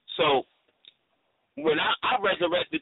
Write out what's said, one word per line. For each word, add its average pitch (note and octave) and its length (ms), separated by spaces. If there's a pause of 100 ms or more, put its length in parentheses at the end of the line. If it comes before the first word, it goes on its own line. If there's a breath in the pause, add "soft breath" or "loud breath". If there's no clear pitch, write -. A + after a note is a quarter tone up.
(180)
So C#3+ 260 (1120)
when D4+ 240
I, E4+ 140 (100)
I - 160
resurrected F3 640